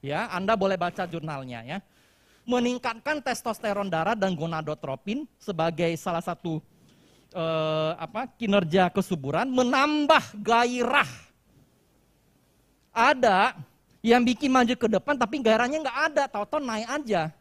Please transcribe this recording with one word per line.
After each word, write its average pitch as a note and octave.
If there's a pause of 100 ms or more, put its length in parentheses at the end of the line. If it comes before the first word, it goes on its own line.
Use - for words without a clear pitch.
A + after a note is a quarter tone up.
ya, D#3
Anda F#3+
boleh F#3+
baca F3
jurnalnya D3
ya. C3+ (720)
Meningkatkan B3
testosteron G#3
darah E3+
dan F#3+
gonadotropin D#3+
sebagai E3+
salah E3+
satu, E3 (760)
eh, D#3
apa, G#3+ (140)
kinerja F#3+
kesuburan, E3+
menambah C#4+ (160)
gairah. A#3+ (1800)
Ada A#3+ (460)
yang A#3
bikin B3+
maju B3+
ke A#3+
depan A3+
tapi A#3+
gairahnya B3
nggak B3+ (120)
ada, C#4+
tahu-tahu A#3+
naik A3+
aja. A3 (120)